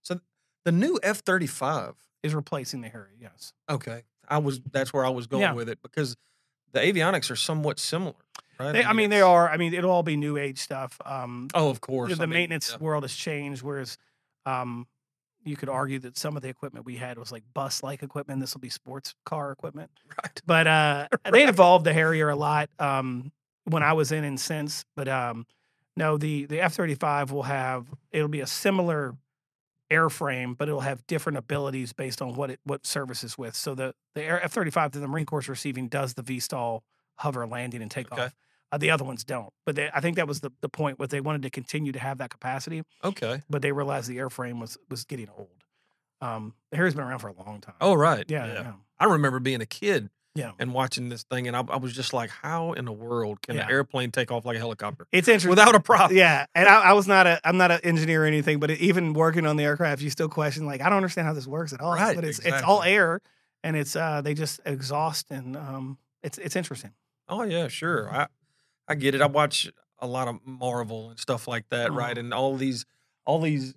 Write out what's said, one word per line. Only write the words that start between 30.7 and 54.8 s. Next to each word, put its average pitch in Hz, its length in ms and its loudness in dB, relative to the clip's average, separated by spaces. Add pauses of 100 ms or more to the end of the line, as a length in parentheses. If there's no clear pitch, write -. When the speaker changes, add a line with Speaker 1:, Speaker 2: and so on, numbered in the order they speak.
Speaker 2:
have 131 260 -6
different 151 320 -2
abilities 131 540 -6
based 131 280 -8
on 123 140 -8
what 135 160 -4
it, 127 140 -14
what 139 220 -6
service 127 360 -6
is 117 160 -12
with. 117 160 -10
So 143 200 -6
the, 131 200 -6 (200)
the 151 100 -6
Air, 170 180 0
F 175 100 -4
thirty-five 156 400 0
that 143 80 -10
the 143 80 -6
Marine 151 180 -4
Corps 151 140 -4
is 127 80 -10
receiving 131 400 -6
does 135 260 -4
the 131 80 -10
V 123 180 -8
stall 117 420 -6 (340)
hover 127 300 -4
landing 120 360 -8
and 110 80 -10
takeoff. 127 280 -8
Speaker 1:
Okay. 123 120 -2 (420)
Speaker 2:
Uh, 147 60 -4
the 156 120 0
other 156 140 0
ones 127 180 -10
don't. 107 300 -8 (120)
But 147 120 -4
they, 151 180 -4
I 170 60 0
think 170 160 0
that 170 100 0
was 143 140 -6
the, 139 100 -10 (100)
the 151 80 -6
point, 139 300 -4
was 135 120 -6
they 143 100 -4
wanted 147 220 -4
to 135 80 -8
continue 147 420 -6
to 123 80 -10
have 131 180 -8
that 127 120 -10
capacity. 139 520 -8 (220)
Speaker 1:
Okay. 165 440 -4
Speaker 2:
But 147 140 -4
they 143 80 0
realized 139 380 -4
the 123 100 -8
airframe 123 420 -8
was, 113 160 -14 (140)
was 123 140 -10
getting 120 320 -12
old. 101 120 -18 (720)
Um, 113 320 -8 (180)
the 147 60 -6
Harrier's 170 180 2
been 143 100 -6
around 127 160 -8
for 110 80 -12
a 98 40 -12 (140)
long 104 140 -14
time. - 200 -20
Speaker 1:
Oh, 190 140 6
right. 147 340 4
Speaker 2:
Yeah, 147 180 -6
Speaker 1:
Yeah. 113 80 -8
Speaker 2:
yeah. 110 180 -10 (260)
Speaker 1:
I 160 60 4
remember 147 340 4
being 127 220 -2
a 110 60 -6
kid 165 440 -2 (240)
Speaker 2:
Yeah. 127 240 -6
Speaker 1:
and 123 160 -4
watching 123 360 -2
this 117 120 -12
thing, 123 240 -4
and 123 100 -4
I, 123 40 0
I 123 160 -4
was 127 180 -6
just 127 180 -6
like, 117 180 -2
"How 165 420 -6
in 127 140 -6
the 113 60 -8
world 110 480 -4
can 120 160 -6
an 113 120 -2
Speaker 2:
Yeah. - 40 2
Speaker 1:
airplane 131 380 0
take 123 220 -2
off 117 120 -2
like 120 120 -4
a - 20 -4
helicopter 107 540 -6